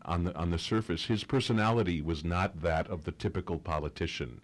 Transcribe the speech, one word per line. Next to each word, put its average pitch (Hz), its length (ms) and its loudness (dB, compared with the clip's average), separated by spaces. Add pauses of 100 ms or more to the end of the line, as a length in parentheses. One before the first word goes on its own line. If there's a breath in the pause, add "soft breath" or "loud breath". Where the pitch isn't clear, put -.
on 87 180 2
the, 87 120 0
on 85 140 0
the 85 80 2
surface, 98 480 0
his 107 180 0
personality 110 760 2
was 78 220 -2
not 87 380 0
that 80 260 2
of 82 160 -6
the - 80 -4
typical 90 460 -2
politician, 76 880 -4